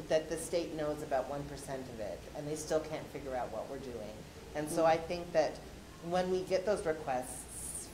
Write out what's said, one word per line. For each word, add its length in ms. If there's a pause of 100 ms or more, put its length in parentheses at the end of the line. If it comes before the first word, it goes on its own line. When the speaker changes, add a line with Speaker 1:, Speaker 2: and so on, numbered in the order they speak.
Speaker 1:
that 200
the 80
state 380
knows 260
about 280
one 140
percent 380 (120)
of 80
it, 180 (180)
and 100
they 80
still 260
can't 260
figure 260
out 200
what 180
we're 80
doing. 340 (400)
And 160
so 140
Speaker 2:
Mm. 40
Speaker 1:
I 100
think 340
that 220 (560)
when 200
we 120
get 240
those 200
requests 1080